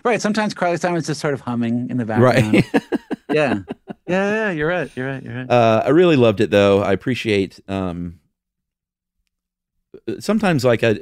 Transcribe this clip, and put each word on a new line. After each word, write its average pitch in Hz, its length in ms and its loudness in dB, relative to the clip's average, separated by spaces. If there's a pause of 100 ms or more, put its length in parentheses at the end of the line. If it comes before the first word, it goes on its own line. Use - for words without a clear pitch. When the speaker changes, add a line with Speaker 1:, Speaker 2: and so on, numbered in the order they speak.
Speaker 1:
right, 233 160 0
sometimes 208 340 -2
Carly 175 220 -2
Simon's 170 300 -2
just 151 140 -6
sort 151 140 -2
of 117 60 -6
humming 120 480 -4
in 127 100 -6
the 120 60 -2
Speaker 2:
Right. 117 480 2
Speaker 1:
background. 160 120 4 (240)
Speaker 2:
<laughs> - 120 -4 (320)
Speaker 1:
Yeah. 131 280 0 (460)
Yeah, 196 260 -2
yeah, 220 180 -4
you're 156 180 -4
right, 170 260 -4
you're 127 140 -6
right, 135 140 -8
you're 117 120 -12
right. 127 160 -8
Speaker 2:
Uh, 113 340 4
I - 40 -4
really 165 260 4
loved 117 260 4
it, 98 100 0
though. 101 320 4
I 95 100 0
appreciate, 104 680 -2 (100)
um, 87 520 -8 (2000)
sometimes, 180 460 0
like, 120 200 2
I, 117 60 4 (120)